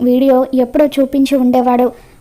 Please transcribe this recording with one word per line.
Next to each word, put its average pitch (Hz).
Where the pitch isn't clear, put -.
వీడియో 254
ఎప్పుడో 254
చూపించి 269
ఉండేవాడు. 247